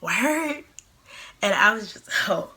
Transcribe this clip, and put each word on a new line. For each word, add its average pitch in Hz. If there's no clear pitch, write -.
Word? 294
And 202
I 208
was 214
just, -
<laughs> -
oh 170